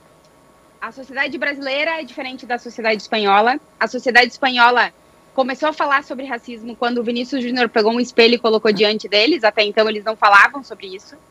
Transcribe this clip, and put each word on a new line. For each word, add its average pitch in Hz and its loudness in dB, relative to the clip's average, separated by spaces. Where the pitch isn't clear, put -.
a, 214 -10
a - -12
sociedade 269 -8
brasileira 285 -4
é - -10
diferente 254 -12
da 240 -4
sociedade 220 -4
espanhola. 220 2
A 226 0
sociedade 247 2
espanhola 247 2
começou 262 -2
a 311 -2
falar 285 -2
sobre 269 -10
racismo 233 -12
quando 240 -2
o 233 -4
Vinícius 247 -4
Júnior 240 -2
pegou 220 0
um 240 -2
espelho 233 4
e 233 -2
colocou 220 0
diante 208 0
deles. 220 0
Até 214 2
então 214 0
eles 208 -6
não 220 -6
falavam 226 4
sobre 196 -16
isso. 190 -18